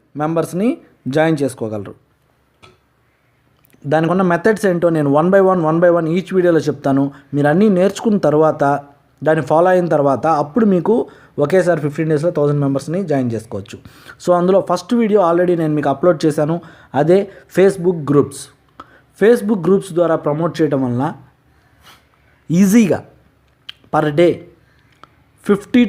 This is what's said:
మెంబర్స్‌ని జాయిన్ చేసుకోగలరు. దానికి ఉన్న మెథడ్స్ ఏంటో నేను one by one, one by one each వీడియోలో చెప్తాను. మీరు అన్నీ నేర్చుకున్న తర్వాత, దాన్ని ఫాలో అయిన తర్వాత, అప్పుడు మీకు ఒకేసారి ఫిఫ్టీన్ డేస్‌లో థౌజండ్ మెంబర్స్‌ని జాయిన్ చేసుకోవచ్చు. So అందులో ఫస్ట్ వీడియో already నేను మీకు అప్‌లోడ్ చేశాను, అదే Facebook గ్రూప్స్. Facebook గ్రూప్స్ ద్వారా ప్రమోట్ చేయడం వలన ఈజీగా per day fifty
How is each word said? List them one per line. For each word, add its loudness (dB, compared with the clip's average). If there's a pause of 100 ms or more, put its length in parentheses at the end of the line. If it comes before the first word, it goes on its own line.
(220)
మెంబర్స్‌ని -2 (480)
జాయిన్ 2
చేసుకోగలరు. -8 (2000)
దానికి 0
ఉన్న 0
మెథడ్స్ 0
ఏంటో 0
నేను 0
one 2
by 6 (100)
one, 0
one 0
by 6
one -4
each -6
వీడియోలో 2
చెప్తాను. -2 (300)
మీరు 2
అన్నీ 2 (100)
నేర్చుకున్న 0 (100)
తర్వాత, 2 (640)
దాన్ని 2 (100)
ఫాలో 4
అయిన 0
తర్వాత, 0 (160)
అప్పుడు 0
మీకు 0 (500)
ఒకేసారి 0
ఫిఫ్టీన్ -4
డేస్‌లో -2
థౌజండ్ 0
మెంబర్స్‌ని -4 (120)
జాయిన్ -2
చేసుకోవచ్చు. -10 (480)
So -2 (100)
అందులో 2 (100)
ఫస్ట్ -4
వీడియో 2
already 0
నేను -2
మీకు -2
అప్‌లోడ్ 0
చేశాను, 0 (460)
అదే 4 (380)
Facebook 2 (120)
గ్రూప్స్. 0 (800)
Facebook 2
గ్రూప్స్ 0
ద్వారా 2 (100)
ప్రమోట్ -2
చేయడం 0
వలన -4 (1500)
ఈజీగా 4 (960)
per 2 (160)
day 4 (1160)
fifty 0